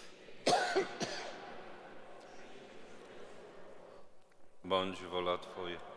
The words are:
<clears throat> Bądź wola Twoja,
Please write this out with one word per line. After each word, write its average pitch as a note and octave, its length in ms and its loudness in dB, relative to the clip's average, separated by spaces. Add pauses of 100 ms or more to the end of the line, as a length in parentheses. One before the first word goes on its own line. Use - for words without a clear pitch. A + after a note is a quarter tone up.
(460)
<clears throat> - 400 8 (3750)
Bądź F#2 380 6
wola F2+ 360 4
Twoja, F2 420 -4 (160)